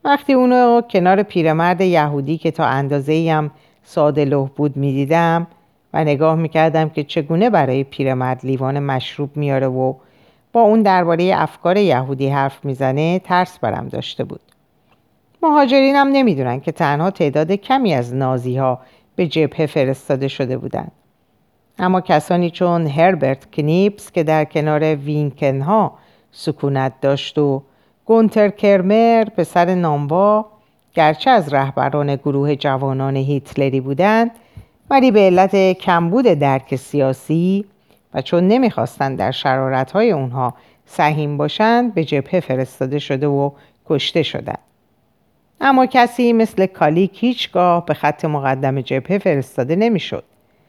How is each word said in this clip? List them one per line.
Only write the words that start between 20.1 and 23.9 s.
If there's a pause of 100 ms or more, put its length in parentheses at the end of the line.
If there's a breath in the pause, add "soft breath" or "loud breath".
شده
بودن. (880)
اما
کسانی
چون
هربرت
کنیپس